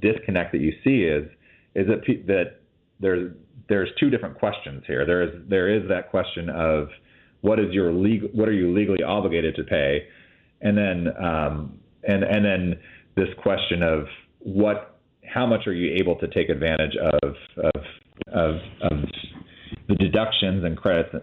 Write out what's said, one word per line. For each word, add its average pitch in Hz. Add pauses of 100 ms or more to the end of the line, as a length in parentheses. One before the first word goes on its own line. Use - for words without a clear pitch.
disconnect 92
that -
you 76 (100)
see 131
is, 76 (480)
is 98
that 104
pe-, 120
that 90 (400)
there's, 90 (380)
there's 98 (100)
two 143
different 113
questions 71
here. 69
There 87
is, 82 (180)
there 95
is 104
that 90
question 87
of 78 (500)
what 107
is 92
your 90
leg-, 104
what 107
are 107
you 90
legally 98
obligated 85
to 80
pay? 71 (560)
And 104
then, 92 (140)
um, 76 (280)
and, 98
and 104
then 92 (360)
this 95 (140)
question 90
of 78 (320)
what, 101 (260)
how 123
much 117
are 101
you 87
able 87
to 82
take 85
advantage 78
of, 73 (220)
of, 76 (500)
of, 82 (260)
of - (920)
the 104
deductions 98
and 82
credits 85 (140)